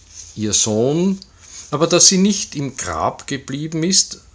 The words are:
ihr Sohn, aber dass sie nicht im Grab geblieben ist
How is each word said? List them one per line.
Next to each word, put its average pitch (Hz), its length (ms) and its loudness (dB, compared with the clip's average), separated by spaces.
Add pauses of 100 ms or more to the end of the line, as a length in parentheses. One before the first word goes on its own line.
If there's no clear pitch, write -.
(340)
ihr 107 180 -4
Sohn, 143 680 2 (500)
aber 151 160 0
dass 127 220 6
sie 190 100 4
nicht 202 380 0
im 139 200 -6
Grab 87 520 -4
geblieben 151 560 -6
ist - 380 0 (120)